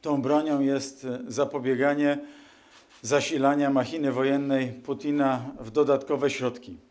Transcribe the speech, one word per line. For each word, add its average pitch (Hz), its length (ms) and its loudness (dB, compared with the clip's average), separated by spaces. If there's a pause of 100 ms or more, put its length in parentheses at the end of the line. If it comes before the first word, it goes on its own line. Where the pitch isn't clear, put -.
Tą 147 200 0
bronią 147 380 2
jest, 135 460 -2
e, 127 220 -6
zapobieganie 139 880 0 (840)
zasilania 143 680 2
machiny 139 420 0
wojennej 135 560 0
Putina 135 800 -2 (140)
w 110 120 -12
dodatkowe 139 580 2
środki. 123 480 -6 (140)